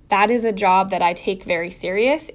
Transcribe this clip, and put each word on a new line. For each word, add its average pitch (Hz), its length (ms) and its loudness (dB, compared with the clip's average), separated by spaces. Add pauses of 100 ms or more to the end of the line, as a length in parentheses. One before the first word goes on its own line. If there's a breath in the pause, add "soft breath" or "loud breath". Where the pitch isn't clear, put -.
That 208 240 2
is 233 140 0
a 220 80 0
job 190 380 2
that 175 100 -2
I 175 120 2
take 190 300 -6
very 175 280 -4
serious, 226 640 -2